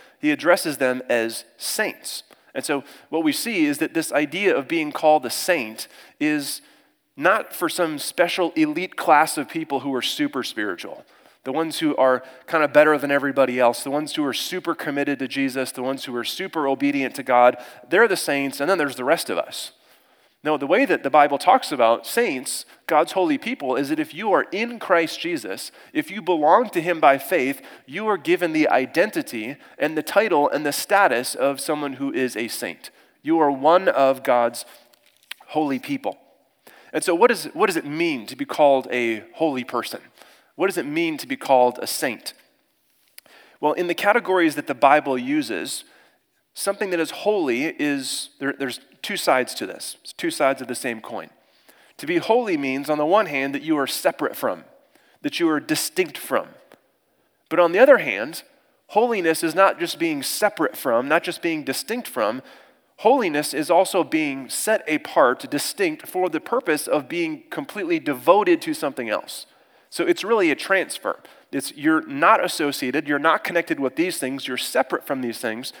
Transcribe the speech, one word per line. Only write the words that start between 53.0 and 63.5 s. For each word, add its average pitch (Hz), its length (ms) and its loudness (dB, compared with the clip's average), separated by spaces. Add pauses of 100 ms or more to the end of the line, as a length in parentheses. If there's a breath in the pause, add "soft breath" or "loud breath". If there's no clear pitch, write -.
one 196 200 4
hand, 139 260 -4
that 143 100 -6
you 156 140 0
are 139 100 0
separate - 500 -2
from, 95 260 -4 (600 soft breath)
that 147 180 -6
you 170 80 2
are 151 100 2
distinct 156 580 -4
from. 98 300 -2 (1000)
But 160 100 0
on 170 140 6
the 190 80 4
other 269 180 10
hand, 123 460 -6 (440)
holiness 202 540 2
is 160 140 -2
not 190 240 4
just 170 180 -6
being 156 240 -2
separate - 540 -2
from, 123 320 0
not 165 160 2
just - 180 -8
being 160 220 -2
distinct 214 420 -6
from. 113 360 -2 (560 loud breath)
Holiness 190 560 2